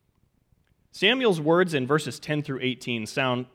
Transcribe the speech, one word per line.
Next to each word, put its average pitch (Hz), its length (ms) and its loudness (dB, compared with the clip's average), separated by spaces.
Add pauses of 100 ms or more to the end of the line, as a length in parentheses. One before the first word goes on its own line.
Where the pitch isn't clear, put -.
(920)
Samuel's 220 480 2
words 165 360 2
in 127 100 0
verses 143 340 -2
ten 151 220 -2
through 135 200 -6
eighteen 123 440 -4
sound, 127 500 -2